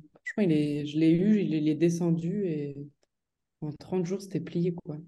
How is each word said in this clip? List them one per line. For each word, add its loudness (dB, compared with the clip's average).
franchement, -4
il 4
est, 0
je -2
l'ai 6
eu, 6
il 0
est, 2
il 2
est 2
descendu 0
et -4
en -6
trente -4
jours, -4
c'était -6
plié, -2
quoi. -12